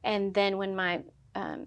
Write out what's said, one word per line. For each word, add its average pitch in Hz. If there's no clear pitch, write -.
And 202
then 196
when 196
my, 180
um, -